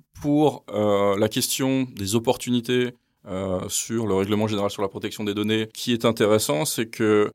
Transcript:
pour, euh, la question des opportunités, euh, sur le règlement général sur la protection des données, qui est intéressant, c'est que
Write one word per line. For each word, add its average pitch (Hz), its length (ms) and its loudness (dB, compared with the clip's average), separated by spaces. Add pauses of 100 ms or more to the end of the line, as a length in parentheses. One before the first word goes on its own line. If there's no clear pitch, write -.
(220)
pour, 147 480 2
euh, 101 480 2
la 110 120 2
question 131 540 -2
des 104 320 -4
opportunités, 123 800 0 (300)
euh, 95 440 -4
sur 113 380 -4
le 95 60 2
règlement 104 340 2
général 101 220 -2
sur 104 120 -6
la 98 80 0
protection 104 340 -8
des 101 100 -2
données, 110 400 0
qui - 200 -4
est 113 100 -2
intéressant, 117 600 2
c'est 113 220 -4
que 107 480 2